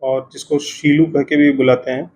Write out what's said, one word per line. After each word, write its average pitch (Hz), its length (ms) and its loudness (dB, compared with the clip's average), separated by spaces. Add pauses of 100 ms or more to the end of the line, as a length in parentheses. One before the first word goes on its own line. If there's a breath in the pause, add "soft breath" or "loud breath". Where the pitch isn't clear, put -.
और 131 320 -4
जिसको 143 260 -4
शीलू 151 460 0
कह 156 160 -2
के 147 140 -2
भी 147 160 4
बुलाते 131 400 0
हैं, 139 240 -8